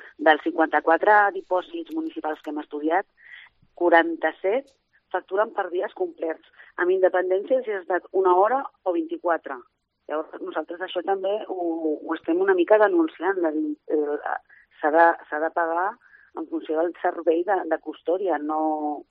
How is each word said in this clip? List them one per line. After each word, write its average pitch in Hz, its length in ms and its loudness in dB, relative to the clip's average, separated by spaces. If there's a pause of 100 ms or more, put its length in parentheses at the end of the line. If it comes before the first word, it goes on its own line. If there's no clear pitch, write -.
(180)
dels 151 260 4
cinquanta-quatre 165 880 4
dipòsits 170 640 -6
municipals 160 480 -6
que 156 80 -10
hem 151 100 -8
estudiat, 156 460 -2 (680)
quaranta-set 170 960 2 (420)
facturen 196 440 -4
per 180 160 -6
dies 180 240 -4
complerts, 165 500 -6 (320)
amb 180 140 0
independència 185 720 2
si 214 80 -6
ha 190 80 -4
estat 175 320 -4
una 185 240 4
hora 220 240 4 (220)
o 185 100 -2
vint-i-quatre. 160 640 -4 (520)
Llavors, 156 340 -6
nosaltres 170 400 -8
això 180 200 -6
també 190 300 -2 (160)
ho, 160 480 -4
ho 156 180 -6
estem 165 260 -2
una 196 140 4
mica 180 240 4
denunciant, 180 640 2
de 160 120 0
dir, 151 200 -4 (160)
eh, 147 460 -2 (460)
s'ha 151 100 0
de, 165 160 6 (240)
s'ha 151 100 -4
de 160 100 -2
pagar 175 440 -2 (420)
en 160 120 -8
funció 160 300 -4
del 165 220 0
servei 170 440 0
de, 196 120 0 (140)
de 160 100 0
custòdia, 170 580 -2
no, 151 720 -4